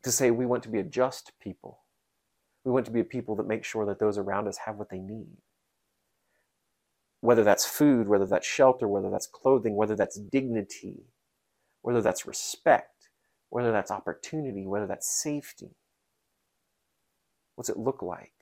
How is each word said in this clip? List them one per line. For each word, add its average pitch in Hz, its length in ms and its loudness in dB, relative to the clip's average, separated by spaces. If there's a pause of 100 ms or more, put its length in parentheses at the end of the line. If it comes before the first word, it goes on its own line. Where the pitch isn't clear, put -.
to 131 80 -4
say 123 200 2
we 120 160 0
want 120 160 0
to 113 80 -14
be 110 80 -2
a 95 40 -2
just 127 560 -4
people? - 420 -16 (840)
We 127 80 0
want 127 140 2
to 113 60 -12
be 117 80 2
a 113 40 0
people 117 320 -6
that 104 100 -4
make 107 160 -4
sure 110 220 -4
that 101 140 -4
those 107 180 2
around 98 320 -2
us 101 80 -8
have 107 200 -10
what 101 120 -12
they 92 120 -12
need. 104 360 -14 (1800)
Whether 113 240 6
that's 101 220 6
food, 127 420 4
whether 98 160 6
that's 95 220 0
shelter, 127 420 4
whether 98 220 0
that's 98 160 -4
clothing, 113 500 2
whether 107 200 0
that's 104 220 -2
dignity, 107 840 -4 (800)
whether 120 180 2
that's - 260 0
respect, - 840 0 (400)
whether 120 200 0
that's 104 200 0
opportunity, 101 760 -8
whether 101 200 -4
that's 98 200 -8
safety. - 680 -8 (1800)
What's - 120 -8
it 110 80 -4
look 123 240 -4
like? 90 420 -10